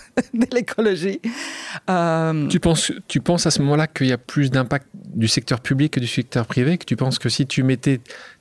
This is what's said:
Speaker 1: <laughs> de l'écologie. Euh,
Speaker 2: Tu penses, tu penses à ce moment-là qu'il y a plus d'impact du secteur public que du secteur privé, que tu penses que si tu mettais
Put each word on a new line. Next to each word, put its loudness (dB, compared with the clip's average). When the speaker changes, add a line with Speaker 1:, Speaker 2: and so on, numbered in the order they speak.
Speaker 1:
<laughs> -4
de 2
l'écologie. 0
Euh, 2
Speaker 2:
Tu 2
penses, 2
tu 0
penses 2
à 2
ce 0
moment-là 4
qu'il 0
y 4
a 0
plus 0
d'impact 0
du -2
secteur 0
public 0
que 0
du -2
secteur -2
privé, 2
que -16
tu -2
penses 0
que -2
si 0
tu -2
mettais 2